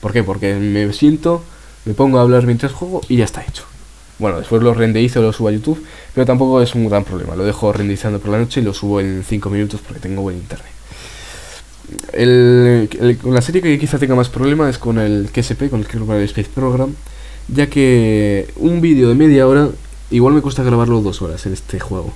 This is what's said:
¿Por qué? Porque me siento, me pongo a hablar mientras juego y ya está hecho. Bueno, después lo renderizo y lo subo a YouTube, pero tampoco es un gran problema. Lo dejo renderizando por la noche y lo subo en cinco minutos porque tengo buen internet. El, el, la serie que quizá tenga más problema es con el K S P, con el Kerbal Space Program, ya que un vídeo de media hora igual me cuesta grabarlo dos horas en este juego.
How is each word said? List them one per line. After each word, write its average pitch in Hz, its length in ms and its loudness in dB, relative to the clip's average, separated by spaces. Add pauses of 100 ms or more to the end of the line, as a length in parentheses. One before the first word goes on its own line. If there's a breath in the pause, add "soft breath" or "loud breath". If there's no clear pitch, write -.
¿Por 104 100 -4
qué? 107 120 2
Porque 98 320 -2
me 104 380 0
siento, 156 500 2 (420 loud breath)
me 107 80 -4
pongo 131 240 2
a 123 40 6
hablar 123 240 4
mientras 120 260 0
juego 180 360 -6
y 123 100 0
ya 113 80 4
está - 220 -10
hecho. - 160 -12 (560)
Bueno, 98 200 -2
después 113 220 0
lo 117 120 4
renderizo 113 460 2
y 113 40 4
lo 110 100 0
subo 110 160 -2
a - 20 0
YouTube, 147 320 -4 (300 loud breath)
pero 127 120 2
tampoco 131 360 2
es 120 140 0
un 113 120 0
gran 101 160 0
problema. 90 320 -8
Lo 92 80 -2
dejo 104 300 0
renderizando 101 460 -2
por 101 120 -6
la 104 60 0
noche 120 240 -2
y - 20 0
lo 104 100 -2
subo 101 260 -2
en 95 280 -4
cinco 101 220 -4
minutos 104 360 -4
porque - 140 -14
tengo 98 220 -8
buen 92 160 -6
internet. - 340 -14 (1400 loud breath)
El, 123 760 4 (100)
el, 120 260 2
la 127 160 2
serie 165 200 0
que 156 160 2
quizá 147 200 -2
tenga 131 180 0
más 123 140 2
problema 143 400 0
es 120 80 -4
con 113 220 -2
el 104 340 0
K 123 80 0
S 117 140 -2
P, 139 140 -2
con 117 120 -2
el 104 60 -6
Kerbal 110 340 -2
Space 104 320 -4
Program, 131 400 -2 (540 loud breath)
ya 143 200 0
que 110 880 2
un 170 260 0
vídeo 139 280 6
de 120 60 4
media 139 320 6
hora 139 220 4 (420)
igual 127 240 4
me 147 60 4
cuesta 131 220 -4
grabarlo 117 380 2
dos 98 200 -4
horas 80 240 -8
en 95 80 -4
este - 260 -8
juego. 90 360 -8